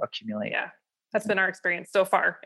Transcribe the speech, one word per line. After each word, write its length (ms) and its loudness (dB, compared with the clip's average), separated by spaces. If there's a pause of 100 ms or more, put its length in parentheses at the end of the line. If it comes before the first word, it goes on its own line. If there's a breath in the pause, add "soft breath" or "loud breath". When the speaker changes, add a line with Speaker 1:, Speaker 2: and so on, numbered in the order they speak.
Speaker 1:
accumulate. 500 -6
Speaker 2:
Yeah. 180 -2 (420)
That's 120 0
Speaker 1:
Mm-hmm. 40 -4
Speaker 2:
been 100 0
our 100 4
experience 440 -4
so 120 6
far. 420 2